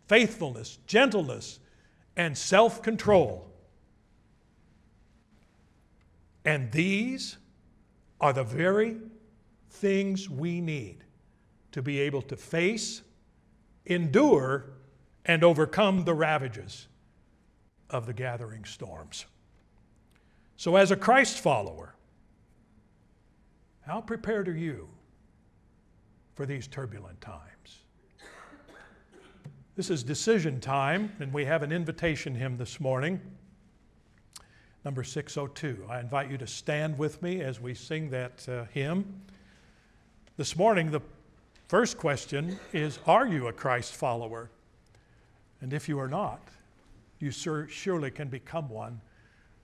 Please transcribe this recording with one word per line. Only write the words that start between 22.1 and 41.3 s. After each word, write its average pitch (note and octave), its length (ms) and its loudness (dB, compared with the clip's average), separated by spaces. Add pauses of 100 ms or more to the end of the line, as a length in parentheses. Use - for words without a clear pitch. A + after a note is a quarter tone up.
how D#3+ 200 -8
prepared A3 460 -4
are E3 100 -4
you D3 320 -6 (1400)
for C#3 140 -8
these C3+ 200 -8
turbulent G2+ 540 -12
times? - 600 -20 (1900)
This F#3+ 160 -4
is C#3 120 0
decision D3+ 560 2
time, C#3+ 600 0
and C3+ 120 -8
we C#3+ 140 -2
have D3+ 160 2
an D3 100 -4
invitation D#3+ 600 -2
hymn B2+ 240 -4
this B2 220 -10
morning, C#3 420 -2 (1600)
number C3 200 -6
six - 340 -8
oh C#3+ 80 -4
two. A#2+ 420 -8
I A#2+ 120 -8
invite C3+ 320 -4
you C#3 80 -6
to A#2 80 -8
stand D3+ 500 -4
with D3 240 -4
me F3+ 200 -4
as C3 180 -6
we B2 160 -8
sing D#3 340 -6
that, B2+ 400 -8
uh, A#2+ 160 -6
hymn. E3 560 -4 (1160)
This D3 180 -4
morning, F3+ 340 4
the D3+ 120 -2 (680)